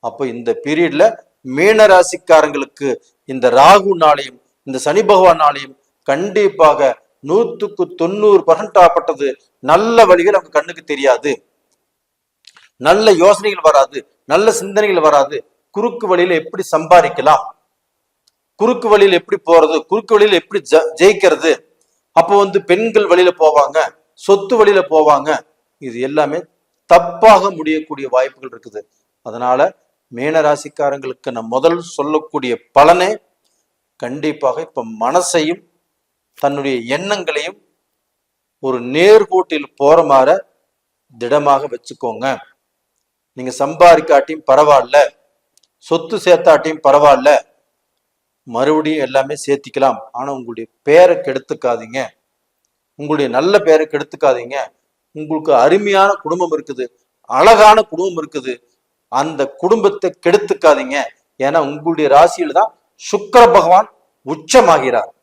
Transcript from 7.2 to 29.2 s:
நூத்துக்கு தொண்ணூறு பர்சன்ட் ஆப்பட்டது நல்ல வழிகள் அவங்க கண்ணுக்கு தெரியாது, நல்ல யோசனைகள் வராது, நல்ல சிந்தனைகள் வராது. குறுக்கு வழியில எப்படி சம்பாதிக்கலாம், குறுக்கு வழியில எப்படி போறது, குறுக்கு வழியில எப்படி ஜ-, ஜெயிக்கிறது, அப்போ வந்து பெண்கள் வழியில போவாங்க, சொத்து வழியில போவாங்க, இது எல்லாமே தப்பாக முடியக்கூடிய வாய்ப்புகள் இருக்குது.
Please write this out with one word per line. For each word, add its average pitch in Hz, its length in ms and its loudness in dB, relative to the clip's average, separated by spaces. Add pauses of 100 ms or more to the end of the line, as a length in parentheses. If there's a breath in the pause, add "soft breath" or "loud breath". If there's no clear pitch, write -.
நூத்துக்கு 190 540 -4 (180)
தொண்ணூறு 202 380 2 (100)
பர்சன்ட் 202 340 0
ஆப்பட்டது 156 440 0 (420)
நல்ல 220 400 4
வழிகள் 180 280 2
அவங்க - 200 -8
கண்ணுக்கு 175 340 -10
தெரியாது, 135 400 -2 (1600 soft breath)
நல்ல 208 180 2 (180)
யோசனைகள் 196 440 0
வராது, 139 300 0 (340)
நல்ல 196 140 2 (140)
சிந்தனைகள் 196 480 -2
வராது. 143 280 0 (380)
குறுக்கு 233 380 -6
வழியில 175 320 0
எப்படி 190 180 -12 (120)
சம்பாதிக்கலாம், 156 680 2 (1160)
குறுக்கு 226 340 -2
வழியில 196 280 4
எப்படி 196 180 -6 (100)
போறது, 165 260 4 (140)
குறுக்கு 220 260 -4
வழியில 202 280 2
எப்படி 196 180 -8 (100)
ஜ-, 160 160 2 (140)
ஜெயிக்கிறது, 165 500 2 (680)
அப்போ 170 140 0 (100)
வந்து 190 140 -4 (140)
பெண்கள் 208 400 0
வழியில 180 180 4 (140)
போவாங்க, 147 340 2 (480)
சொத்து 196 360 0
வழியில 202 200 2 (120)
போவாங்க, 151 360 2 (520)
இது 120 160 -14 (100)
எல்லாமே 151 320 -4 (520)
தப்பாக 185 680 4
முடியக்கூடிய 156 560 -8
வாய்ப்புகள் 131 380 -4
இருக்குது. 107 280 -18 (460)